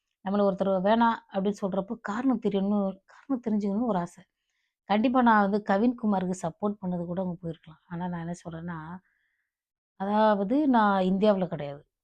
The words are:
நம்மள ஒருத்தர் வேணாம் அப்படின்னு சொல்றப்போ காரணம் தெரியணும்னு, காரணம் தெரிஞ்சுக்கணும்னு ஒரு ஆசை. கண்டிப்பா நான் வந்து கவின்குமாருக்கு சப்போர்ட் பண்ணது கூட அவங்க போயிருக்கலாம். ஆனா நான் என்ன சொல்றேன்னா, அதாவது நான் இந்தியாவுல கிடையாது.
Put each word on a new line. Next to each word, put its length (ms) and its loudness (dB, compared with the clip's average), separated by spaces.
நம்மள 180 0
ஒருத்தர் 300 2
வேணாம் 360 2
அப்படின்னு 320 -2
சொல்றப்போ 400 -4
காரணம் 420 -2
தெரியணும்னு, 380 0
காரணம் 360 -8
தெரிஞ்சுக்கணும்னு 480 -2
ஒரு 80 0
ஆசை. 240 -8
கண்டிப்பா 340 2
நான் 200 6
வந்து 240 2
கவின்குமாருக்கு 720 0
சப்போர்ட் 380 -6
பண்ணது 260 -6
கூட 160 -6
அவங்க 180 -6
போயிருக்கலாம். 460 -14
ஆனா 240 -10
நான் 120 -8
என்ன 180 -8
சொல்றேன்னா, 400 -12
அதாவது 560 2
நான் 360 4
இந்தியாவுல 420 2
கிடையாது. 360 -10